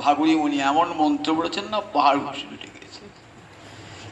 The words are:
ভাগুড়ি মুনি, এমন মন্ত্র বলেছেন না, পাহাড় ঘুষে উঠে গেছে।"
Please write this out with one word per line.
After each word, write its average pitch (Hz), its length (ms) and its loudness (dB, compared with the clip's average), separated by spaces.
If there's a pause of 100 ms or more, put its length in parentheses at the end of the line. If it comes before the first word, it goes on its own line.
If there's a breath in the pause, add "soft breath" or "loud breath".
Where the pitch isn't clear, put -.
ভাগুড়ি 151 360 4
মুনি, 143 240 0
এমন 151 280 2
মন্ত্র 156 460 0
বলেছেন 170 300 -2
না, 214 160 -4
পাহাড় 143 380 2
ঘুষে 143 280 -8
উঠে - 200 -16
গেছে।" - 420 -20 (1040 loud breath)